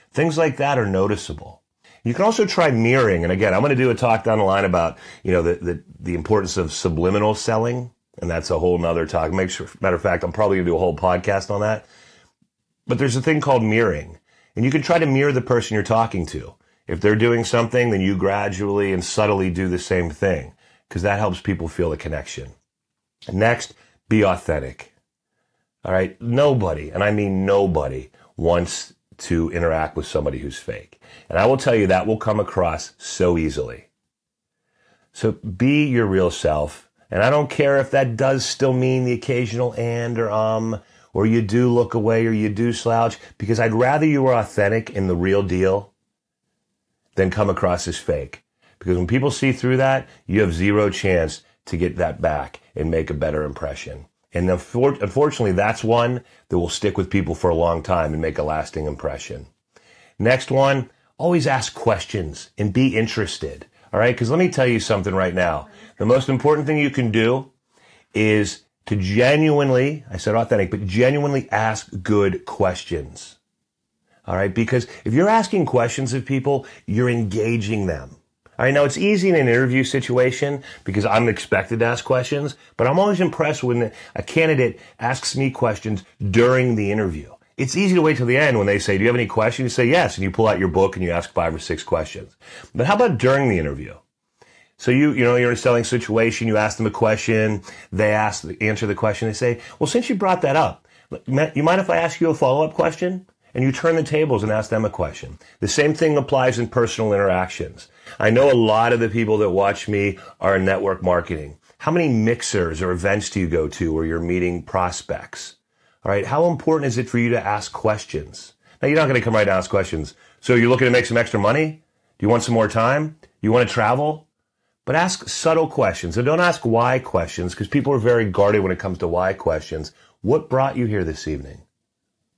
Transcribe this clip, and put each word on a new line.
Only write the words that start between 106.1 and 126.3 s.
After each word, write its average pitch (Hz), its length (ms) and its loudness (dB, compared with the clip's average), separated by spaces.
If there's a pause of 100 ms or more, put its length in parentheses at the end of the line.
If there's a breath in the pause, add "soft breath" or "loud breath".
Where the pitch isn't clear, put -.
applies 131 440 0
in 117 80 -2
personal 113 440 0
interactions. 92 760 -2 (320 loud breath)
I 110 100 4
know 135 220 6
a - 20 6
lot 113 400 4
of 117 60 2
the 113 100 0
people 110 300 0
that 104 100 2
watch 98 380 0
me 101 320 -2 (200 loud breath)
are 95 180 2
in 92 80 2
network 95 360 0
marketing. 82 560 -2 (220 soft breath)
How 156 120 -2
many 170 160 2
mixers 107 760 0
or 92 80 -2
events 98 400 -2
do 101 80 -4
you 90 80 0
go 80 200 0
to 80 240 -4
where 80 140 -2
you're 82 140 -2
meeting 87 420 -2
prospects? - 920 -6 (480)
All 101 80 -2
right, 101 160 -2
how 156 180 0
important 147 420 0
is 117 120 -2
it 123 100 -4
for 120 80 -2
you 117 120 2
to 120 140 0
ask 104 300 -4
questions? - 800 -6 (260 soft breath)
Now, 135 100 0
you're 151 80 4
not 156 100 4
gonna 127 140 2
come 117 120 0
right 107 140 4
and 95 100 2
ask 92 140 -4
questions. 87 420 -2 (260 soft breath)
"So - 140 2
you're 120 160 6
looking 127 160 4
to 123 60 4
make 123 160 4
some 120 100 0
extra 113 220 0
money? 151 420 0 (380)
Do 98 60 -2
you 104 40 4
want 117 140 4
some 120 100 -2
more 110 140 2
time? 139 480 0 (260)
You 107 100 0
wanna 120 140 4
travel?" 135 640 -2 (580)
But 135 100 0
ask 180 320 0
subtle 160 400 0
questions. - 480 -2
And 123 120 0
don't 156 120 2